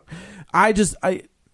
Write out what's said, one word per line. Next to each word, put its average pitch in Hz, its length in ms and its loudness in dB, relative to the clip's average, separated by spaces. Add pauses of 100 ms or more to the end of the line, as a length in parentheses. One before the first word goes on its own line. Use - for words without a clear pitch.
(540)
I 208 200 4
just, 202 300 0
I 185 200 -4 (300)